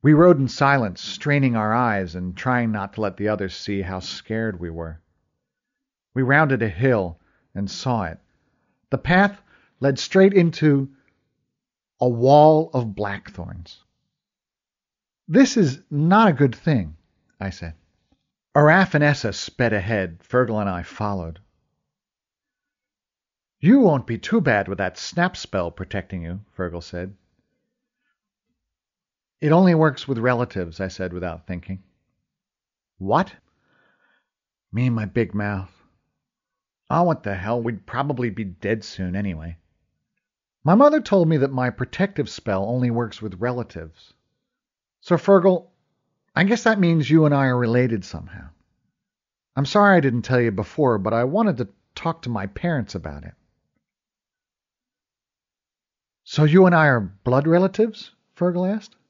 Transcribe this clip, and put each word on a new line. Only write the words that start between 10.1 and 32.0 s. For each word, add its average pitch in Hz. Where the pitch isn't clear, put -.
into 151
a 123
wall 147
of 117
blackthorns. 92
"This 226
is 143
not 175
a 170
good 131
thing," 95
I 95
said. 85
Araf 160
and 147
Essa 139
sped -
ahead. 95
Fergal 113
and 101
I 90
followed. 92
"You 240
won't 156
be 113
too 226
bad 107
with 95
that 95
snap -
spell 87
protecting 92
you," 87
Fergal 85
said. 95
"It 151
only 175
works 156
with 135
relatives," 117
I 95
said 90
without 87
thinking. 92